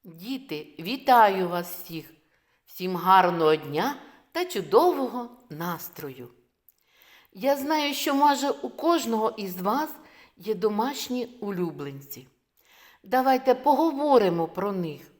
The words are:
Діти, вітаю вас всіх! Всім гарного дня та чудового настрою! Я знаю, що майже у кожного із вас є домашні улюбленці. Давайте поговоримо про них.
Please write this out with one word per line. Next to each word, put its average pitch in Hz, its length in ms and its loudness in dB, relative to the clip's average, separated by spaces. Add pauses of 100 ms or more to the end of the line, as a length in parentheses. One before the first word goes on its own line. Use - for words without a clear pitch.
Діти, 170 600 -12 (120)
вітаю 208 680 4
вас 175 180 -4 (160)
всіх! 160 280 -14 (540)
Всім 185 320 -6
гарного 170 600 6
дня 151 400 -4 (360)
та 349 120 -2
чудового 240 840 0 (220)
настрою! 156 760 -12 (1040)
Я 262 240 0
знаю, 285 380 -2
що 285 200 -2
майже 277 360 2
у - 200 -6
кожного 226 680 0
із 185 240 -10
вас 254 300 -2 (460)
є 208 180 -6
домашні 233 720 -4 (140)
улюбленці. 147 840 -8 (760)
Давайте 254 520 2
поговоримо 269 960 2
про 196 240 -6
них. 165 480 -10